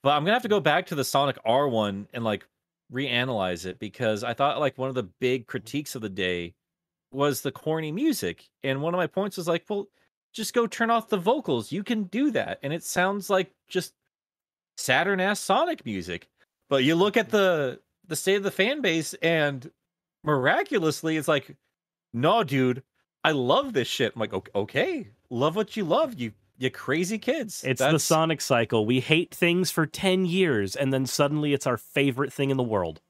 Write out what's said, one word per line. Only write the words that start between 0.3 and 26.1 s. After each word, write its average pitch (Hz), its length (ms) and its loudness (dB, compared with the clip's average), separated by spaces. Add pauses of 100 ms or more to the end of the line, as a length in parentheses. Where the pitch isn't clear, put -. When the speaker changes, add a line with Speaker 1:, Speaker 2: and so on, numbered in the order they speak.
Speaker 1:
have 247 80 0
to 226 60 -6
go 208 120 4
back 156 260 2
to - 100 -8
the 135 80 0
Sonic 139 400 0
R 135 240 4
one 104 440 0
and, 117 120 -8
like, 107 220 -2 (460)
reanalyze 120 720 -2
it, 90 120 -10
because 107 460 -2
I 117 100 -4
thought, 139 260 0
like, 143 180 -2
one 131 100 -4
of 135 80 -6
the 120 80 -2
big 123 420 -2
critiques 139 480 -8
of 120 80 -10
the 110 60 -6
day 90 460 -4 (580)
was 143 300 0
the 139 100 -4
corny 156 400 -4
music. 202 560 -4 (160)
And 135 180 -2
one 170 120 -2
of 180 40 0
my 175 80 0
points 196 300 -4
was 170 120 -6
like, 170 200 0
"Well, 202 200 -6 (440)
just 214 220 -8
go 233 120 2
turn 226 240 -2
off 226 180 0
the 214 100 0
vocals. 175 540 0
You 196 120 -4
can 220 200 -2
do 262 280 0
that. 131 300 -2
And 143 100 -4
it 160 100 -6
sounds 190 480 -2
like 190 240 0 (140)
just - 260 -4 (840)
Saturn-ass 185 600 2
Sonic 311 460 0
music." 90 420 -6 (400)
But 135 160 2
you 156 120 4
look 196 200 4
at 214 140 0
the, 175 500 2 (280)
the 156 80 -6
state 196 200 2
of 202 60 -2
the 196 80 -2
fan 262 300 0
base, 165 340 -2
and 147 560 0 (540)
miraculously, 160 920 0
it's 156 120 -4
like, 147 280 -2 (560)
"No, 170 320 2
dude, 131 380 0 (420)
I 160 80 4
love 160 420 2
this 120 140 0
shit." - 260 0
I'm 120 60 -8
like, 107 140 -4
"O-, 95 100 -4 (100)
okay, 175 540 -2 (220)
love 139 260 0
what 214 200 -4
you 214 80 -2
love, 226 340 0